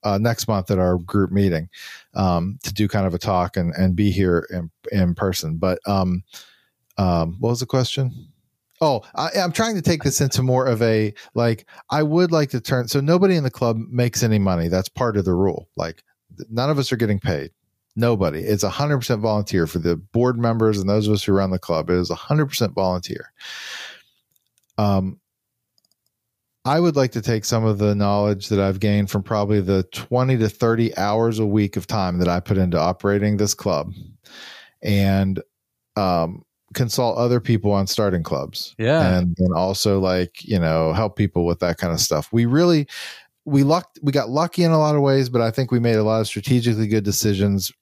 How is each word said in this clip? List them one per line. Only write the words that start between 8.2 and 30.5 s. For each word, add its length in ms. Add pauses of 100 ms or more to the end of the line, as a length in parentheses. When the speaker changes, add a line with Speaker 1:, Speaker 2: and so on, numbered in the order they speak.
Speaker 1:
Oh, 220 (120)
I, 160 (120)
I'm 100
trying 240
to 60
take 200
this 180
into 220
more 240
of 160
a, 320 (200)
like, 320 (240)
I 120
would 280
like 200
to 100
turn, 280
so 120
nobody 340
in 80
the 80
club 280 (120)
makes 320
any 160
money. 300
That's 220
part 260
of 80
the 80
rule. 440
Like, 260 (340)
th-, 140
none 180
of 100
us 140
are 40
getting 220
paid. 340 (440)
Nobody. 440
It's 240
a 40
hundred 300
percent 240
volunteer 440
for 120
the 180
board 420
members 400
and 120
those 160
of 80
us 100
who 80
run 180
the 80
club. 300
It 80
is 140
a 40
hundred 320
percent 280
volunteer. 580 (1400)
Um, 420 (1500)
I 120
would 180
like 160
to 100
take 240
some 180
of 140
the 160
knowledge 560
that 100
I've 200
gained 300
from 120
probably 400
the 220
twenty 520
to 140